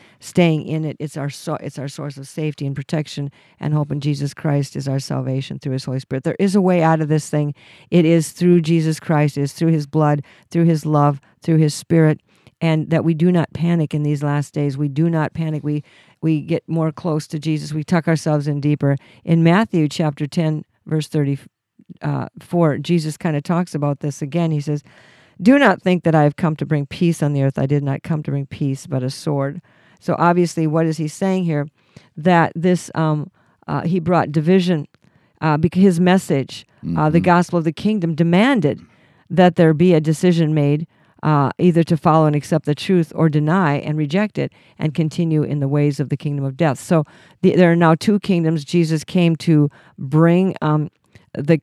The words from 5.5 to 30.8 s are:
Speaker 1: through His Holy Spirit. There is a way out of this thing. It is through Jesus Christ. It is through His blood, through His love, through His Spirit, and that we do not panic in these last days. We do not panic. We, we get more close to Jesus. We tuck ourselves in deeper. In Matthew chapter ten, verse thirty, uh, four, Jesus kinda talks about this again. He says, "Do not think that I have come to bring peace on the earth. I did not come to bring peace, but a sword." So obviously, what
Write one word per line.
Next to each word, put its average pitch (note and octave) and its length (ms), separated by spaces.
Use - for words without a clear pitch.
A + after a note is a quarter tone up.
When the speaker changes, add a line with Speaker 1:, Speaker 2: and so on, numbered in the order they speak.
Speaker 1:
through C3+ 140
His C3 100
Holy C3 160
Spirit. C3 240
There E3 160
is F#3+ 160
a G3+ 60
way F3+ 200
out D#3+ 200
of D3+ 80
this D3+ 200
thing. D3 240
It E3+ 140
is E3 260
through F3 300
Jesus D#3+ 400
Christ. D3 360
It C#3+ 40
is C#3 100
through E3 220
His D3 120
blood, D3 380
through E3+ 140
His E3 220
love, D3 340
through D#3+ 160
His D#3 180
Spirit, D#3+ 460
and D#3 300
that D3+ 140
we E3 100
do E3+ 180
not F3 220
panic E3+ 400
in D3+ 80
these D3 220
last C#3+ 280
days. C#3+ 280
We D3 80
do D3+ 240
not D#3 220
panic. D#3 300
We, D3+ 200
we D#3 180
get D#3 260
more D#3+ 240
close D#3 360
to E3 100
Jesus. D3+ 340
We D#3 120
tuck E3 240
ourselves D3+ 400
in D3 120
deeper. C#3+ 360
In E3 200
Matthew E3+ 440
chapter D3+ 380
ten, D#3 400
verse D#3 200
thirty, C#3 300
uh, C#3+ 280
four, D#3+ 400
Jesus D#3 360
kinda D#3 260
talks F3+ 340
about C#3+ 240
this - 240
again. D#3+ 260
He D3+ 100
says, D3 220
"Do B3+ 200
not A3 240
think F3+ 200
that D#3+ 120
I D3+ 80
have D3 120
come D#3 200
to D3 100
bring C#3+ 220
peace - 340
on D3 120
the C#3 100
earth. C3+ 160
I C3+ 80
did C#3+ 160
not C#3 180
come D#3 220
to - 80
bring C#3 160
peace, C3+ 400
but C3+ 160
a C3 80
sword." C#3+ 500
So - 180
obviously, E3+ 480
what D#3+ 220